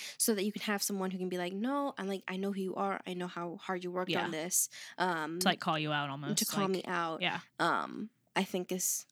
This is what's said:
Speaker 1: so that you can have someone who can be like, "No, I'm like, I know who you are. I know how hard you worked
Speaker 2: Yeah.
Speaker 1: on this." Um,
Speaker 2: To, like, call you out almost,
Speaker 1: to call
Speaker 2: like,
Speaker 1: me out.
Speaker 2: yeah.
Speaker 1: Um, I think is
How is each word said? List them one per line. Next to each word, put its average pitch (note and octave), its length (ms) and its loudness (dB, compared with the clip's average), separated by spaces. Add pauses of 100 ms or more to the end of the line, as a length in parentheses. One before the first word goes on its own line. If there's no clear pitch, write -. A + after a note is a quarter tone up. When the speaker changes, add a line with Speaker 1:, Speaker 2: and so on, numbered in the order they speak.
(180)
Speaker 1:
so A3+ 160 4
that F#3+ 100 2
you G#3+ 60 2
can G3+ 120 -6
have G3+ 200 0
someone F#3+ 300 0
who F#3+ 60 -4
can F#3 100 -2
be F3+ 100 -2
like, F3+ 140 -2
"No, C4+ 460 0
I'm F#3+ 100 -4
like, F#3+ 180 -4
I F#3 100 -4
know G3 160 0
who F#3+ 80 -2
you F#3+ 140 -2
are. G3 320 0
I F#3 80 -4
know F3+ 140 -2
how E3+ 340 -6
hard F#3 220 -2
you F3 80 -4
worked F3+ 180 0
Speaker 2:
Yeah. F3 140 4
Speaker 1:
on E3+ 80 0
this." D#3+ 360 2 (300)
Um, E3 420 2
Speaker 2:
To, F#3+ 80 4
like, E3+ 120 4
call D#3+ 180 2
you D3+ 140 0
out C#3+ 180 0
almost, C#3+ 280 -2
Speaker 1:
to G#3+ 80 2
call - 160 0
Speaker 2:
like, F#3+ 80 2
Speaker 1:
me F#3 160 0
out. E3 360 -2
Speaker 2:
yeah. F3 180 0 (200)
Speaker 1:
Um, A2+ 500 2 (240)
I F#3+ 80 4
think F#3 300 -2
is - 400 0